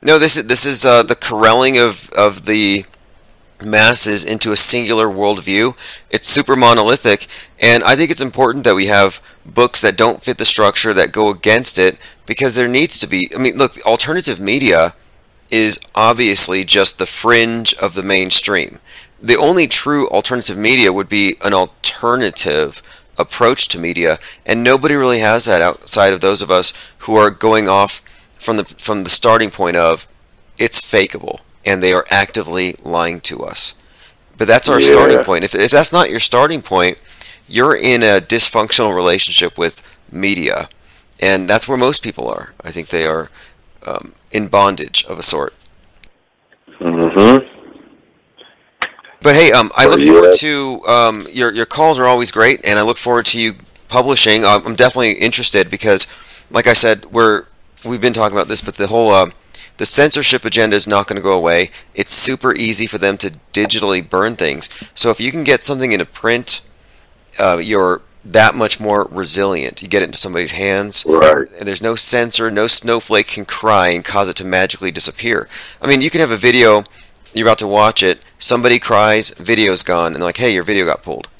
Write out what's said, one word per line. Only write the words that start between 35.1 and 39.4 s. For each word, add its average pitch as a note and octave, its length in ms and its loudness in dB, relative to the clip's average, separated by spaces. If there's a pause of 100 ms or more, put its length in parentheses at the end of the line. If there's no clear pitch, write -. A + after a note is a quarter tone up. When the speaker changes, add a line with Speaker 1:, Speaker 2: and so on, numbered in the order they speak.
Speaker 1:
point. F2 180 -2
If, G2+ 100 -6
if G2+ 180 0
that's D3 200 4
not F3 180 2
your A2 120 -4
starting C#3+ 400 0
point, F#2 360 -2 (520)
you're B2 260 0
in A#2+ 260 0
a G2+ 200 4
dysfunctional A2 760 0
relationship F2+ 600 -2